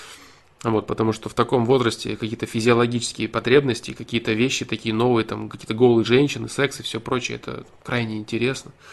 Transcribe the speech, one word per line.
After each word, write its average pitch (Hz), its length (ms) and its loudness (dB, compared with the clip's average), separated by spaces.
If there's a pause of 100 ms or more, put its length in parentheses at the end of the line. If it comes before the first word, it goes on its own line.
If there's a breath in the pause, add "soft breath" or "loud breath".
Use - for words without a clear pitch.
(640 loud breath)
Вот, 110 220 0
потому 110 260 0
что - 160 -6
в - 60 -12
таком 120 320 2
возрасте 117 500 0
какие-то 113 300 -6
физиологические 117 840 0
потребности, 123 640 0
какие-то 113 400 -4
вещи 123 320 0
такие 110 300 -4
новые, 117 300 2
там, 107 240 -8
какие-то - 260 -10
голые 117 300 6
женщины, 120 440 2
секс 135 320 -4
и - 20 -12
всё - 160 -8
прочее, 123 380 -4
это 127 280 -12 (200)
крайне 117 320 -4
интересно. 113 560 -4 (200 loud breath)